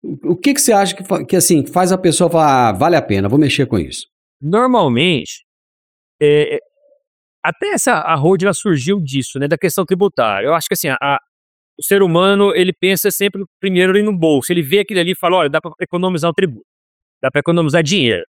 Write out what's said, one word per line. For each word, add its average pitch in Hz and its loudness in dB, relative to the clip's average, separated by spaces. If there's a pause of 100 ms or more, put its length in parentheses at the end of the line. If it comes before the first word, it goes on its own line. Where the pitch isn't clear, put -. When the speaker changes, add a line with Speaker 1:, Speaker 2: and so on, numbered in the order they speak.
Speaker 1:
o, - -6
o 175 2
que 277 0
que 277 -2
você 247 2
acha 196 2
que 190 -18
fa-, 165 -4
que, - -2
assim, 160 2
faz 180 0
a 185 0
pessoa 175 0
falar, 135 4
"Ah, - 0
vale 143 2
a - 2
pena, 98 -2
vou 127 2
mexer 139 2
com 110 -2
isso"? 69 -6 (340)
Speaker 2:
Normalmente, 175 0 (760)
é, 147 2
é, - -6 (840)
até 370 -4
essa, 269 -2
a 160 -2
holding, 170 0
ela 202 2
surgiu 175 -2
disso, 135 -6
né, 143 -4
da 160 -2
questão 180 -2
tributária. 127 -2
Eu 156 0
acho 165 -2
que, - -4
assim, 170 -4
a, 131 -2
a, 139 0 (600)
o - -14
ser 196 2
humano, 190 2
ele 180 2
pensa 185 0
sempre 202 -4 (160)
primeiro 185 0
ali 208 2
no 208 -2
bolso. 160 2
Ele 170 0
vê 151 0
aquilo 196 -2
ali 170 -2
e 170 -2
fala, 180 0
"Olha, 151 2
dá 156 -2
pra 160 -10 (100)
economizar 175 -2
um - -6
tributo, 156 -4 (560)
dá 131 -2
pra 147 -2
economizar 165 0
dinheiro." 127 0 (120)